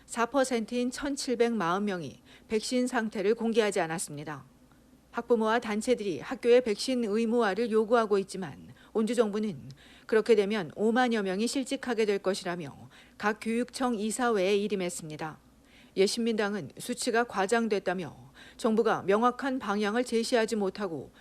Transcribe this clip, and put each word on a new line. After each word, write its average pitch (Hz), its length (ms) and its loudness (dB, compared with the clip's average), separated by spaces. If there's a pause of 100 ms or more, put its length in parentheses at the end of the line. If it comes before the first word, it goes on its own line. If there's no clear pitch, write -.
사 233 220 -2
퍼센트인 247 640 0
천칠백마흔 233 960 0
명이 175 360 -6 (260)
백신 247 380 0
상태를 220 480 0
공개하지 220 460 2
않았습니다. 151 640 -6 (680)
학부모와 233 480 2
단체들이 214 600 -2
학교의 247 420 4
백신 240 420 -2
의무화를 220 640 0
요구하고 220 480 2
있지만 190 540 -8 (200)
온주 220 220 0
정부는 208 560 0 (340)
그렇게 220 300 4
되면 202 420 2
오만여 226 460 2
명이 190 240 -2
실직하게 247 580 -2
될 202 140 2
것이라며 180 580 -4 (400)
각 214 240 -2
교육청 233 580 -2
이사회에 208 600 0
일임했습니다. 175 800 -6 (580)
예, 190 100 6
신민당은 208 720 -2
수치가 233 460 -2
과장됐다며 196 880 -2 (420)
정부가 214 460 2
명확한 240 560 2
방향을 208 460 0
제시하지 226 520 0
못하고 185 640 -4